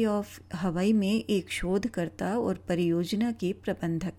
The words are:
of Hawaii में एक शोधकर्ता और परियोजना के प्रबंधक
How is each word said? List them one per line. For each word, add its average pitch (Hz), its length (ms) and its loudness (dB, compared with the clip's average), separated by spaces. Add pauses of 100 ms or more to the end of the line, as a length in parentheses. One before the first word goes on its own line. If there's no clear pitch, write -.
of 208 200 2 (400)
Hawaii 185 280 2
में 214 380 4
एक 190 200 2
शोधकर्ता 190 880 -2
और 185 300 -2
परियोजना 175 640 2
के 185 200 -2
प्रबंधक 175 680 -4